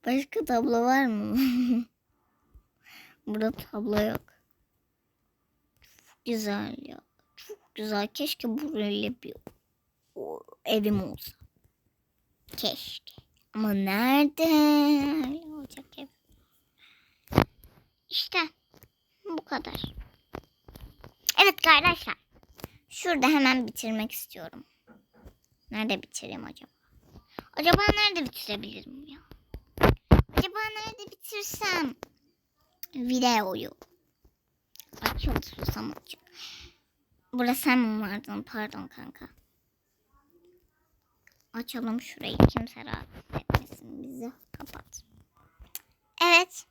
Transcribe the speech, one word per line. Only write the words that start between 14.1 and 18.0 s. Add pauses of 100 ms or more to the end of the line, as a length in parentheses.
Öyle
olacak
ev. (2000)